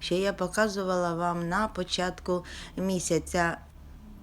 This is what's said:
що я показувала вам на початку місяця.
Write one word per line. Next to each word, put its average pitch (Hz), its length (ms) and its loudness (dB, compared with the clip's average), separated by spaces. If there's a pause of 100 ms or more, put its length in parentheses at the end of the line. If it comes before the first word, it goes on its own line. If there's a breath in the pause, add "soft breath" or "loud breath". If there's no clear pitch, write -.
що - 140 0
я 196 180 4
показувала 185 840 2
вам 170 340 0
на 202 200 2
початку 180 760 0 (320 loud breath)
місяця. 175 840 2 (640)